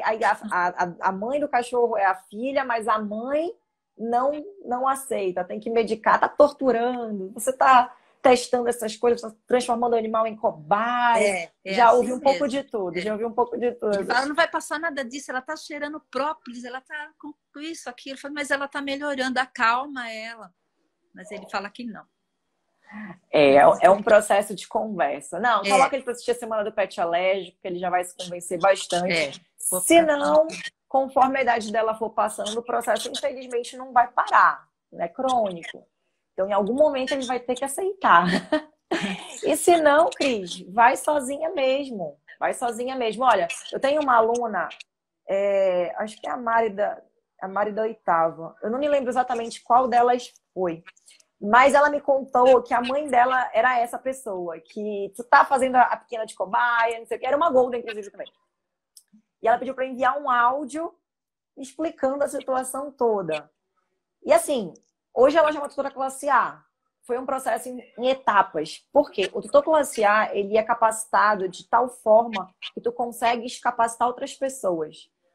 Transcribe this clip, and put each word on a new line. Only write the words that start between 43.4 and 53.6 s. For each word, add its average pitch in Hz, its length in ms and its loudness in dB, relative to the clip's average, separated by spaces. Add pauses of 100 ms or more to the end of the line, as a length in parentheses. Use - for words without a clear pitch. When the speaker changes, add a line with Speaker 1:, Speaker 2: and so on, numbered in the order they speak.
Speaker 1:
eu 214 80 -6
tenho 285 200 0
uma 269 160 2
aluna, 226 520 0 (600)
é, 196 680 0
acho 214 220 -8
que - 80 -10
é - 20 -4
a 294 60 -4
Mari 226 340 0
da, 196 320 -4 (400)
a 190 60 -8
Mari 208 240 -2
da 220 100 -4
oitava. 165 800 -2
Eu 214 80 -4
não 240 80 -2
me 294 100 -2
lembro 269 220 0
exatamente 240 540 -4
qual 247 240 4
delas 240 440 2 (220)
foi. 175 300 -4 (560)
Mas 240 340 6
ela 294 160 6
me 294 100 -4
contou 262 600 4
que 240 100 -8
a 240 80 0
mãe 277 280 -4
dela 254 440 2
era 247 260 2